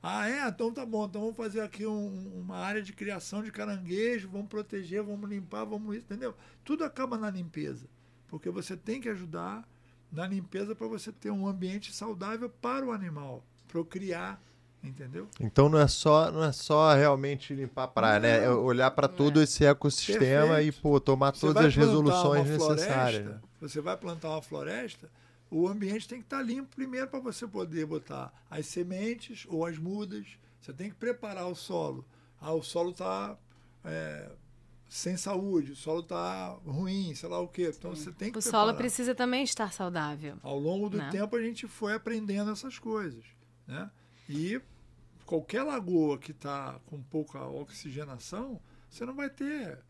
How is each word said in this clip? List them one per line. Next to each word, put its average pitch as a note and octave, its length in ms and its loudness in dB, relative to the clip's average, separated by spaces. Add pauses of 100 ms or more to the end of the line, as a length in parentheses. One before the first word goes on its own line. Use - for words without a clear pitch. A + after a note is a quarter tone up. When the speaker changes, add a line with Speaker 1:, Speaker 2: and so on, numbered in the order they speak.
Speaker 1:
Ah, G#3 240 -2
é? C4+ 200 -2
Então A3+ 240 -4
tá C4 120 -10
bom. A3 220 -4
Então G3+ 140 -8
vamos A3 160 -6
fazer A3 240 -6
aqui G#3 260 -8
um, G#3+ 60 -2
um, F#3+ 480 -6
uma F3+ 160 -10
área G3+ 260 -4
de G3 100 -12
criação G3+ 480 -8
de A3 120 -10
caranguejo, G3+ 760 -4
vamos G3 200 -8
proteger, G3+ 520 -6
vamos G3+ 300 -8
limpar, G#3 340 -8
vamos G#3+ 300 -6
isso, A#3 120 -10
entendeu? A#3 280 -8 (300)
Tudo D#4 180 -2
acaba C4 340 -4
na G#3+ 140 -4
limpeza, D3+ 560 -8 (400)
porque D#3 240 -6
você F#3 260 -8
tem A#3+ 240 -6
que A#3 80 -6
ajudar F3+ 540 -8 (480)
na E3 160 -6
limpeza G3 480 -6
pra A3+ 140 -8
você G#3+ 240 -8
ter G#3 180 -8
um G3 160 -2
ambiente F#3+ 480 -6
saudável G#3+ 560 -6
para C4+ 340 -4
o B3 60 -4
animal, D3 540 -8 (240)
procriar, F#3 760 -4 (400)
entendeu? C#3 460 -10 (100)
Speaker 2:
Então C3+ 300 6
não D#3 100 6
é D3 80 10
só, D#3 460 6
não D#3+ 100 0
é D3+ 80 2
só D#3 460 6
realmente C#3 580 4
limpar C3+ 300 -4
a B2+ 40 -4
praia, A2 300 6
né? A2+ 240 6
É B2 60 6
Speaker 1:
Não. A#2+ 120 6
Speaker 2:
olhar B2+ 300 6
pra C#3 160 4
todo C#3+ 320 6
Speaker 3:
É. D3+ 60 10
Speaker 2:
esse D3 200 4
ecossistema D3 920 6
Speaker 1:
Perfeito. D3+ 220 2
Speaker 2:
e, - 40 -14
pô, C#3+ 160 6
tomar C3+ 340 6
Speaker 1:
Você - 100 -4
Speaker 2:
todas D#3 200 6
Speaker 1:
vai D#3+ 60 10
Speaker 2:
as C3+ 60 6
Speaker 1:
plantar D3 180 8
Speaker 2:
resoluções D3 560 6
Speaker 1:
uma D3+ 40 2 (220)
Speaker 2:
necessárias, C3 480 2
Speaker 1:
floresta, G#2 120 -8
Speaker 2:
né? A2 60 -14 (200)
Speaker 1:
você D3 200 -8
vai F3+ 160 -4
plantar E3 340 -8
uma D#3 120 -4
floresta, D#3+ 680 -8 (460)
o F3 140 4
ambiente G3+ 400 -4
tem A#3+ 140 -12
que - 40 -20
tá C#4 140 -6
limpo C4 340 -4
primeiro C4 340 -6
pra C4+ 120 -8
você A#3+ 260 -8
poder E3+ 380 -4
botar D3 480 -8 (180)
as D3+ 140 -8
sementes G3 840 -6
ou E3 160 -2
as E3 100 -8
mudas. G3+ 480 -8 (340)
Você - 140 -18
tem F3 160 -10
que - 80 -14
preparar G#3+ 500 -6
o F3+ 80 -6
solo. D3+ 520 -6 (340)
Ah, D#3 140 -4
o D#3 80 0
solo F3 280 -2
tá, F#3+ 460 -6 (480)
é, D#2 460 -8 (580)
sem - 260 -4
saúde, F#3 580 -2
o C3+ 40 -14
solo D#3+ 260 -4
tá F3+ 640 -6
ruim, F3+ 500 -4
sei E3 140 -12
lá F3 100 -4
o F3 80 -4
quê. F3 300 -2
Então, - 180 -10
Speaker 3:
Sim. D3+ 100 -10
Speaker 1:
você F3 80 -12
tem A3 200 -8
que A3 60 -6
Speaker 4:
O - 20 -4
solo A3 280 4
Speaker 1:
preparar. A#3 100 0
Speaker 4:
precisa B3 360 -2
também B3 300 0
estar G#3+ 300 -2
saudável, D3+ 680 -6
Speaker 1:
Ao C#3 160 -4
longo F#3+ 300 -2
do G3 80 -4
Speaker 4:
né? C#3+ 160 -4
Speaker 1:
tempo, G#3 240 -2
a A3+ 60 0
gente A#3 240 -6
foi G#3 260 -6
aprendendo G#3+ 580 -2
essas B3 280 -10
coisas, F#3 440 -6 (440)
né? F3 240 -10 (400)
E F3 280 -4 (680)
qualquer F#3 380 -4
lagoa F3+ 520 0
que C#3+ 160 -14
tá C3+ 540 -8
com C#3+ 160 -14
pouca C#3 440 -8
oxigenação, C#3+ 1120 -12 (300)
você - 160 -12
não C4 100 -10
vai C#4 140 -6
ter C#4 500 -8 (120)